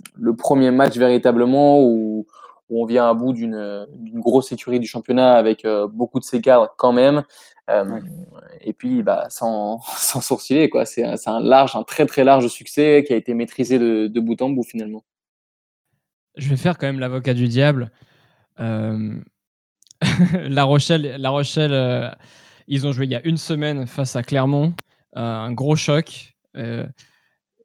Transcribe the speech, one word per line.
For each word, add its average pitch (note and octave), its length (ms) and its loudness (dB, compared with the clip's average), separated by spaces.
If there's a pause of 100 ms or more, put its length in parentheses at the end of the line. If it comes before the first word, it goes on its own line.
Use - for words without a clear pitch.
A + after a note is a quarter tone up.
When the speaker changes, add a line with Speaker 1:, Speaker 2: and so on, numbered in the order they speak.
(160)
Speaker 1:
le A#2 180 -2
premier C3 380 2
match C3+ 240 2
véritablement B2+ 840 4
où, A2 460 0 (440)
où A#2 120 -2
on A#2 40 -2
vient A#2+ 220 2
à A#2 60 4
bout B2 180 -2
d'une, G#2+ 640 -8
d'une A2+ 260 -12
grosse B2 320 2
écurie B2 280 -4
du A2+ 60 -8
championnat B2 480 2
avec, A2 300 2
euh, G#2+ 220 0
beaucoup A#2 340 -6
de - 40 -18
ses B2 160 -4
cadres A#2+ 360 4
quand B2 160 2
même. C#3 300 2 (480)
Euh, G#2 140 2
Speaker 2:
Ouais. G#2+ 160 -8 (600)
Speaker 1:
et G#2+ 140 -8
puis, B2+ 280 -2
bah, G2 280 0
sans, A2 500 -4
<laughs> - 160 -12
sans - 240 -4
sourciller, C#3 480 0
quoi. A#2+ 160 0
C'est A#2 200 -4
un, A#2 120 -6
c'est A#2 140 -8
un A2+ 100 -2
large, C3 360 4
un A2+ 60 -4
très, - 240 -2
très - 180 0
large C3+ 240 6
succès D3 580 2
qui C#3 60 -2
a A#2 40 2
été A#2 180 -4
maîtrisé B2 440 -2
de, A2+ 280 2
de A2 140 -2
bout A2+ 220 -2
en C3 80 -2
bout, C3 140 -2
finalement. A2 400 -10 (1300)
Speaker 3:
Je C#3 120 -6
vais C#3 80 2
faire F3 220 -2
quand C#3 80 -6
même C3+ 140 -4
l'avocat B2+ 320 -4
du B2 160 0
diable. B2+ 420 2 (680)
Euh, A2 540 -4 (840)
<laughs> F3 480 0
La C#3 160 2
Rochelle, C#3+ 540 2
La C3 120 -4
Rochelle, C#3+ 420 0
euh, B2 380 -2 (560)
ils C#3 200 -2
ont C#3+ 60 -2
joué C3+ 140 -2
il C3 60 -4
y - 20 -2
a A#2+ 120 -6
une E3 100 0
semaine D3 500 -4
face C3+ 300 -6
à A#2+ 60 -4
Clermont, C#3+ 520 0 (420)
euh, - 40 -10
un A#2 320 -6
gros C3+ 240 0
choc, - 600 -4 (200)
euh, A#2 300 -8 (800)